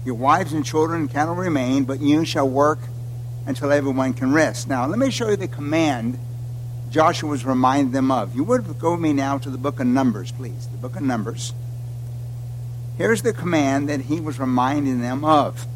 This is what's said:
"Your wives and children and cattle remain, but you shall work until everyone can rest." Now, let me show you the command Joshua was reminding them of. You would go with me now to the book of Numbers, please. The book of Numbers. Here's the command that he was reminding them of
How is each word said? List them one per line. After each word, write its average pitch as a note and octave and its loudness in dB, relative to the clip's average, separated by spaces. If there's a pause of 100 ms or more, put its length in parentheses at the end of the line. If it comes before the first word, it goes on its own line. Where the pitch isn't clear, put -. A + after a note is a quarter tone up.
"Your B2 -4
wives C#3 2
and D3+ 0
children D#3+ 2
and C3+ -2
cattle D#3 0
remain, C#3 2
but C3 -2
you D3+ 4
shall C#3 2
work D3 4 (680)
until C#3 -2
everyone C3+ 2
can C3 0
rest." D3+ 2
Now, B2+ 0
let F#3 0
me C4 2
show A3+ -2
you G#3 4
the F#3+ -4
command C#3+ 0 (720)
Joshua D#3 2
was C3+ -2
reminding C3 4
them C3 2
of. A#2+ 0
You C3 0
would A#3+ 0
go E3 2
with E3+ -2
me D#3 2
now C#3 0
to B2 -6
the B2 -6
book B2 -2
of C3 0
Numbers, B2 2
please. - -10
The - -10
book B2 -8
of F#3 -6
Numbers. A#2 -2 (1400)
Here's G#3 2
the A#3 0
command D3 2
that C#3+ -2
he C#3+ -2
was A#2+ -6
reminding B2+ 2
them B2+ -2
of D3 2